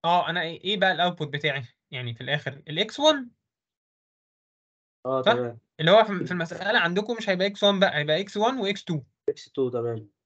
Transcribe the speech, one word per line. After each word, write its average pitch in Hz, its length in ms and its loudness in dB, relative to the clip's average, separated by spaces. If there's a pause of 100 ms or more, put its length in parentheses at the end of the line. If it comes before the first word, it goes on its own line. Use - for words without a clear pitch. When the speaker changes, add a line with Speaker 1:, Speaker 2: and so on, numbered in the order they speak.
Speaker 1:
آه، 170 240 4
أنا 175 120 -2
إيه، 165 220 -8
إيه 202 140 -2
بقى 190 140 4
الأوتبوت 165 360 0
بتاعي؟ 139 380 -2 (260)
يعني 123 220 -8
في 113 80 -14
الآخر 135 320 -4 (140)
الإكس 165 320 -4
وان؟ 285 300 2 (1800)
Speaker 2:
آه، 131 160 0
Speaker 1:
صح؟ 185 120 4
Speaker 2:
تمام. 120 260 -4 (200)
Speaker 1:
اللي 160 120 4
هو 214 120 10
في، 202 220 -4
في 165 60 -8
المسألة 180 480 -2
عندكم 196 380 0
مش 214 120 -6
هيبقى 185 180 0
إكس 202 160 -4
وان 202 160 4
بقى، 185 180 4
هيبقى 151 240 2
إكس 202 160 -8
وان 233 200 2
وإكس 202 260 -4
تو. 156 180 -4 (280)
Speaker 2:
إكس - 220 -10
تو، 131 180 0
تمام. 117 400 -4 (160)